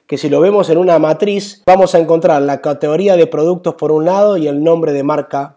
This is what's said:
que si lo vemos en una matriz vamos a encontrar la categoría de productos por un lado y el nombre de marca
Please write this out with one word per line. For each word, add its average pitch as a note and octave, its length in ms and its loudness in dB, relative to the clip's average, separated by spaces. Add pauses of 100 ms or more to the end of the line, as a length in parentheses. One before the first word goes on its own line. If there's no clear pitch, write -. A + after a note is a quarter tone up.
que C#3 120 -6
si D3+ 100 -6
lo C#3+ 120 2
vemos G3 280 2
en E3 100 2
una F3 200 2
matriz F#3+ 680 -4
vamos F#3 300 4
a F3 60 4
encontrar E3 420 0
la C#3+ 180 -4
categoría D#3 560 -2
de E3 120 4
productos E3 480 -2
por D3+ 160 -2
un D#3 120 0
lado G3+ 320 2
y D#3 120 -2
el C#3+ 140 -4
nombre D#3+ 300 0
de C#3 120 -2
marca C#3+ 520 -6